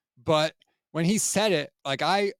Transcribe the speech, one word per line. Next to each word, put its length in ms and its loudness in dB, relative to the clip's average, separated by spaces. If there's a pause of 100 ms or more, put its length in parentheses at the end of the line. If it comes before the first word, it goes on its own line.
(220)
But 320 0 (380)
when 120 -2
he 140 2
said 340 0
it, 200 -2 (120)
like, 180 -4
I, 360 0